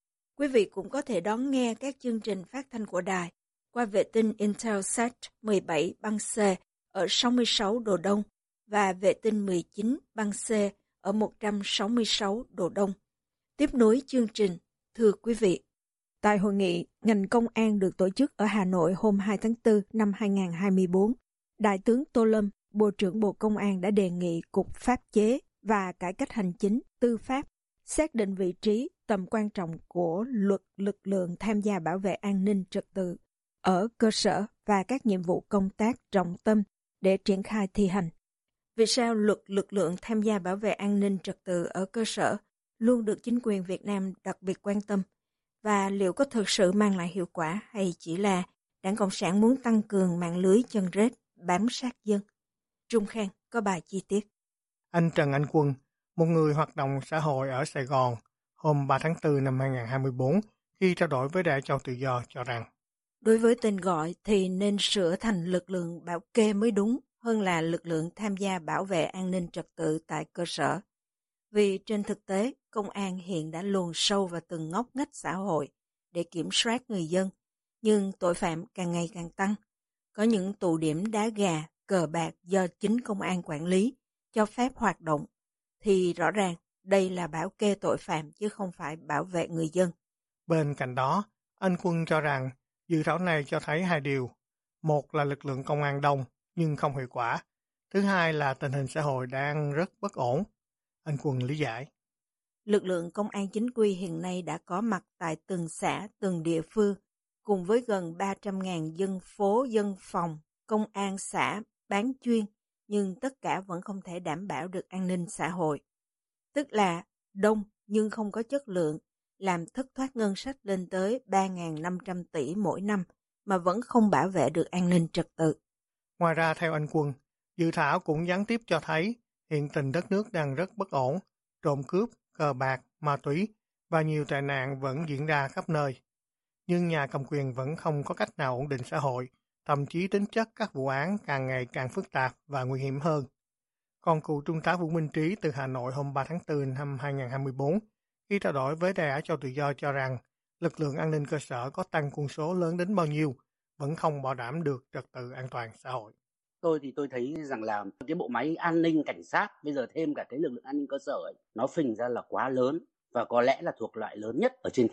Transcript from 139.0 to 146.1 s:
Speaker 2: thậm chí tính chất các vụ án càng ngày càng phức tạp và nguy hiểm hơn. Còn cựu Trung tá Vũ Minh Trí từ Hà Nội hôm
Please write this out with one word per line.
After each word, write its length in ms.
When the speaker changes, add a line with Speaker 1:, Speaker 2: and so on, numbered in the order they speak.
Speaker 2:
thậm 200
chí 220
tính 180
chất 300
các 160
vụ 160
án 380
càng 200
ngày 260
càng 160
phức 240
tạp 240
và 180
nguy 160
hiểm 200
hơn. 240
Còn 200
cựu 220
Trung 180
tá 160
Vũ 120
Minh 200
Trí 260
từ 160
Hà 160
Nội 260
hôm 220